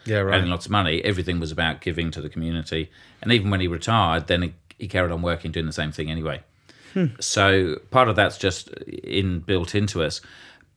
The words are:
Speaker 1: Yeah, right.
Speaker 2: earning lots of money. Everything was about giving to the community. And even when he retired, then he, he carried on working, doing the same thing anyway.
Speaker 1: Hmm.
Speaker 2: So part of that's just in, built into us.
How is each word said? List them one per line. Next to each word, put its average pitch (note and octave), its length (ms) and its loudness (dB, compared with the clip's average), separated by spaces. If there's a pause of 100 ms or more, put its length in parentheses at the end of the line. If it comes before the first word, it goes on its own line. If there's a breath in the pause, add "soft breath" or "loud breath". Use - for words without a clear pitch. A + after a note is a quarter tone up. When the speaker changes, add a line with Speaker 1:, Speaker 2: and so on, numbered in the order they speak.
Speaker 1:
Yeah, G#2+ 140 0
right. F#2+ 180 2
Speaker 2:
earning F2+ 140 2
lots F2 160 -4
of G#2 60 -4
money. F2 320 2
Everything F2+ 340 0
was D#2+ 140 -4
about D#2+ 280 -2
giving E2 300 -2
to D#2 100 -8
the D2 80 -8
community. E2 640 -4 (320 loud breath)
And A2+ 100 2
even G#2 180 4
when F#2+ 100 2
he F2+ 80 0
retired, E2+ 580 2
then F2+ 160 2
he, E2 120 -4 (240)
he G2 100 -8
carried F2+ 240 0
on E2+ 100 -4
working, E2+ 300 -2
doing E2 140 -2
the D2+ 60 -6
same D#2 200 -4
thing D#2 180 -6
anyway. D#2 300 -4 (540 loud breath)
Speaker 1:
Hmm. F#3 120 2 (140)
Speaker 2:
So F#2+ 560 2 (160)
part B2+ 160 6
of G2 80 2
that's G2+ 200 4
just - 320 -2 (360)
in, F#2 360 0
built F2+ 360 0
into G2+ 260 0
us. D2 180 -2 (560 loud breath)